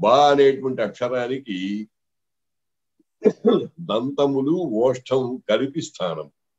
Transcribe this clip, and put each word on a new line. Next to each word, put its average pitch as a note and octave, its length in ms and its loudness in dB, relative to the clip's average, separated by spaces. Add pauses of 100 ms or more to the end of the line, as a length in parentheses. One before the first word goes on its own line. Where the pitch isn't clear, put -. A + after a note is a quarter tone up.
వా C#3 280 6
అనేటువంటి C3+ 500 2
అక్షరానికి A2 1080 -6 (1900)
దంతములు, C#3 720 -2
ఓష్ఠం B2+ 960 -2
కలిపి C3+ 320 -2
స్థానం, D#2+ 500 -8 (280)